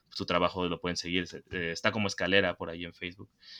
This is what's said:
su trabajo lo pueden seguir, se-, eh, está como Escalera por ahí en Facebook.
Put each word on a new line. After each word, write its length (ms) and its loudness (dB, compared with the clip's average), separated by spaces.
su 160 -6
trabajo 420 2
lo 120 -2
pueden 180 -2
seguir, 300 0
se-, 240 -12
eh, 200 -2
está 200 2
como 160 0
Escalera 480 4
por 140 -6
ahí 160 -8
en 80 -12
Facebook. 360 -10